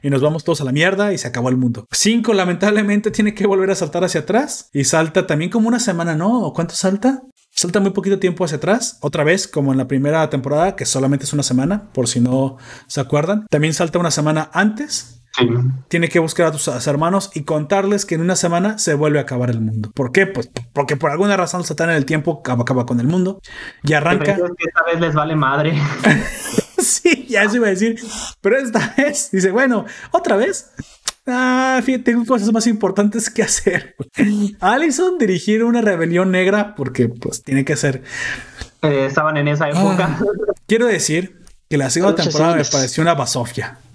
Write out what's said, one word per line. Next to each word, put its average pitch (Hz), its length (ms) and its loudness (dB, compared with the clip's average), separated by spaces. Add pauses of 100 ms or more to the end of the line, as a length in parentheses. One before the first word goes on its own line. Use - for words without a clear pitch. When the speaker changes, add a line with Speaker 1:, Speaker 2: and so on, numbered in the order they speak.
Speaker 1:
y 147 80 -2
nos 135 120 2
vamos 151 220 0
todos 160 160 0
a 143 40 -4
la 127 80 -2
mierda 190 420 2
y 165 40 -4
se - 100 -8
acabó 123 220 -2
el 127 60 2
mundo. 123 360 -2
Cinco, 226 420 2
lamentablemente, 208 760 0
tiene 208 220 0
que 196 120 -2
volver 190 240 2
a 190 60 2
saltar 175 280 -2
hacia 170 180 0
atrás 220 520 -2
y 139 120 0
salta 165 420 2
también 160 240 0
como 226 160 2
una 233 120 2
semana, 170 360 -2
¿no? 214 260 2
¿O 160 120 -4
cuánto 165 200 -4
salta? 202 480 0 (300)
Salta 180 280 0
muy 196 120 2
poquito 196 280 0
tiempo 185 240 0
hacia 151 140 -2
atrás, 208 440 -2
otra 147 220 -2
vez, 175 240 2
como 139 240 0
en 131 60 2
la 127 100 -2
primera 147 420 0
temporada, 147 460 0
que 127 100 -6
solamente 135 400 0
es - 80 -6
una 143 100 0
semana, 160 500 0
por 123 140 0
si - 120 -2
no 131 380 2 (300)
se - 140 -6
acuerdan. 165 480 0
También 156 240 2
salta 175 260 0
una 170 120 0
semana 156 400 0
antes. 214 680 -4 (160)
Speaker 2:
Sí. 127 80 4 (440)
Speaker 1:
Tiene 170 200 0
que 170 80 -2
buscar 160 300 0
a 160 40 0
tus, 151 180 -6
a 123 100 -6
sus 123 80 -4
hermanos 170 480 -2
y 151 80 -6
contarles 196 640 0
que 170 100 -2
en 160 60 -2
una 180 140 0
semana 185 440 0
se 156 160 0
vuelve 147 240 2
a 135 40 -2
acabar 123 280 -2
el 113 100 -2
mundo. 107 320 -4
¿Por 127 180 -4
qué? 196 140 2
Pues - 240 -8 (240)
porque 143 240 -2
por 147 140 -2
alguna 196 260 0
razón 175 260 -2
Satán 165 280 -2
en 160 60 2
el 139 80 0
tiempo 156 340 -2
acaba, 120 240 -2
acaba 123 240 0
con 120 120 0
el 120 60 0
mundo 185 340 0 (440)
y 151 100 0
arranca. 151 400 2
Speaker 2:
Pero 175 140 0
es 175 100 -6
que 165 100 -6
esta 165 240 0
vez 165 80 0
les 160 140 0
vale 151 220 0
madre. 151 480 0
Speaker 1:
<laughs> - 0 - (960)
Sí, - 500 0
ya 208 140 2
eso 214 140 0
iba 226 100 2
a 196 40 2
decir. 226 280 0 (420)
Pero 220 160 2
esta 226 400 -2
vez, 294 340 -2
dice, 190 200 2
bueno, 240 340 2 (260)
¿otra 349 260 2
vez? 277 340 -2 (560)
Ah, 254 560 2
fíjate, 254 220 0
tengo 233 200 2
cosas 233 280 2
más 226 140 2
importantes 208 600 0
que 220 140 -2
hacer. - 520 -2 (640)
Allison 302 560 2
dirigir 214 480 2
una 240 160 2
rebelión 180 500 2
negra 185 440 2
porque, 123 340 0
pues, - 340 -8
tiene 139 220 0
que 156 80 0
hacer. 139 300 -2 (800)
Speaker 2:
Eh, 135 260 2
estaban 151 300 0
en 147 120 2
esa 147 200 0
época. 175 500 2
Speaker 1:
Ah, 208 60 0 (420)
quiero 226 200 4
decir 175 540 -2 (280)
que 151 80 0
la 135 120 0
segunda 175 240 2
Speaker 3:
Lucha 165 100 0
Speaker 1:
temporada 156 320 2
me 151 80 0
Speaker 3:
civiles. - 120 -2
Speaker 1:
pareció 135 280 0
una 170 100 4
basofia. 123 640 -4 (140)